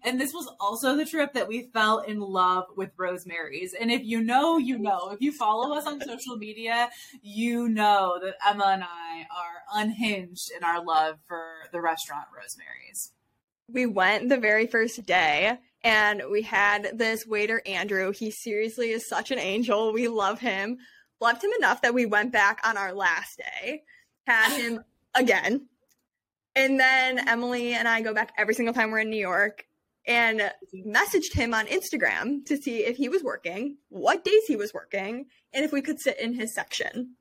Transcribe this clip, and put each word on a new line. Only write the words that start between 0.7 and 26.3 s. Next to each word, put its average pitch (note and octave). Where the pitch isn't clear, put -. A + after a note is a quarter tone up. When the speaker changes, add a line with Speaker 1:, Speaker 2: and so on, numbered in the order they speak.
Speaker 1:
the D4+
trip C#4+
that G#3
we A#3
fell G#3+
in G#3
love F#3
with F#3+
Rosemary's. F3+
And A3+
if A#3+
you A3+
know, C#4
you B3+
know. F#3+
If G#3
you C#4+
follow C4+
us D4
on D4
social B3
media, A3+
you A#3
know G#3
that F#3+
Emma G#3
and F#3+
I E3
are F3
unhinged G#3
in E3+
our E3+
love D#3
for E3+
the F3
restaurant D#3
Rosemary's. C2
Speaker 2:
We B3
went G3+
the C#4
very A3
first A3+
day, F3+
and G#3+
we G#3
had G#3
this A3+
waiter, A3
Andrew. F#3+
He G#3+
seriously A3
is A3+
such F#3+
an C4
angel. G#3+
We A#3+
love A3
him. A3
Loved A#3
him G4+
enough A#3+
that A#3+
we B3
went G#3
back G#3
on A3
our G3
last F#3
day, -
had A3+
him A#3
again. A3+